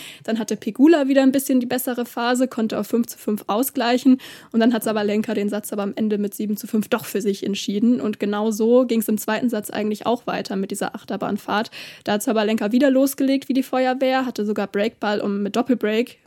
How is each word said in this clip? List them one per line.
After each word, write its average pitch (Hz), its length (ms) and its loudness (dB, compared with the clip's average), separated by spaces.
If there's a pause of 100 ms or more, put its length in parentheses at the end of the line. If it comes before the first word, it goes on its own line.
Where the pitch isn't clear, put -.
(240)
Dann 226 140 -2
hatte 220 180 -4
Pegula 277 520 4
wieder 269 160 4
ein 262 80 6
bisschen 269 280 2
die 247 60 0
bessere 247 400 -4
Phase, 247 420 0
konnte 220 320 -2
auf 208 60 -4
fünf 233 220 0
zu - 100 -16
fünf 208 300 -6
ausgleichen 254 720 2 (320)
und 226 80 0
dann 226 120 6
hat 220 120 0
Sabalenka 214 500 0
den 202 160 0
Satz 202 240 -6
aber 208 80 -2
am 196 140 -4
Ende 214 240 0
mit 202 160 -4
sieben 214 220 -4
zu 226 100 -12
fünf 214 220 0
doch 233 160 -2
für - 160 -4
sich 202 220 -2
entschieden. 208 580 0
Und 214 180 -4
genau 208 320 0
so 233 340 4
ging's 226 220 0
im 214 100 0
zweiten 214 320 -2
Satz 214 220 -4
eigentlich 214 340 -4
auch - 220 -2
weiter 202 280 -4
mit 196 140 -4
dieser 196 240 -6
Achterbahnfahrt. 202 800 -4 (320)
Da 208 100 -2
hat 208 100 -2
Sabalenka 220 480 0
wieder 262 200 6
losgelegt 269 580 2
wie 262 40 -2
die 262 100 2
Feuerwehr, 262 640 0
hatte 208 180 -4
sogar 208 220 -2
Breakball 208 520 -2
und 202 220 -2
mit 196 140 -4
Doppelbreak 226 720 0